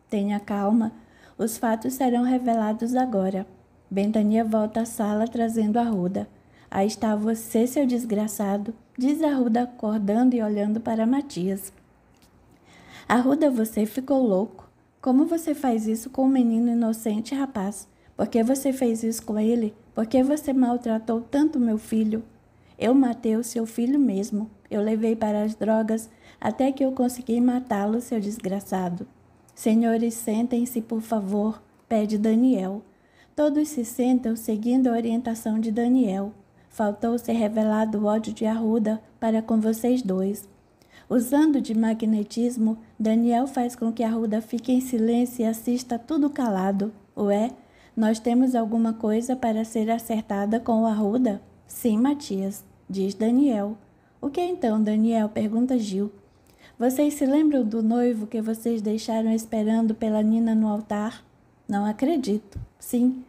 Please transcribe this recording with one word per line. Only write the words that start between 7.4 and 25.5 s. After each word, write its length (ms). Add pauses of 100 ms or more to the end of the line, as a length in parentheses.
seu 200
desgraçado", 840 (240)
diz 260
Arruda 420
acordando 720
e 80
olhando 380
para 260
Matias. 640 (1400)
"Arruda, 440
você 340
ficou 420
louco. 400 (320)
Como 280
você 280
faz 320
isso 220
com 160
um 40
menino 420
inocente, 640
rapaz? 520 (300)
Por 120
que 140
você 300
fez 300
isso 220
com 140
ele? 360 (200)
Por 120
que 160
você 320
maltratou 640
tanto 400
meu 160
filho?" 460 (560)
"Eu 160
matei 420
o 80
seu 220
filho 320
mesmo. 520 (200)
Eu 100
levei 340
para 280
as 120